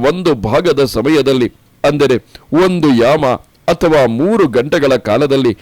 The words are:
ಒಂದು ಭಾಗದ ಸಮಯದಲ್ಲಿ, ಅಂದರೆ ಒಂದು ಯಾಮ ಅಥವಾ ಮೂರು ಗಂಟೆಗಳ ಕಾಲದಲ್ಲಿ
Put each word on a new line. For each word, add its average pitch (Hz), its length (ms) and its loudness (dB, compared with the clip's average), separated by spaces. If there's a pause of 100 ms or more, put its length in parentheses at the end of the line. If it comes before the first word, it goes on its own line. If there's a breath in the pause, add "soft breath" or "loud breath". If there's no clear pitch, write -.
ಒಂದು 170 260 -2
ಭಾಗದ 135 500 0
ಸಮಯದಲ್ಲಿ, 131 680 0 (320)
ಅಂದರೆ 143 320 2 (480 loud breath)
ಒಂದು 170 300 2
ಯಾಮ 135 320 2 (420)
ಅಥವಾ 156 380 2
ಮೂರು 165 420 0
ಗಂಟೆಗಳ 139 480 0
ಕಾಲದಲ್ಲಿ 127 640 -2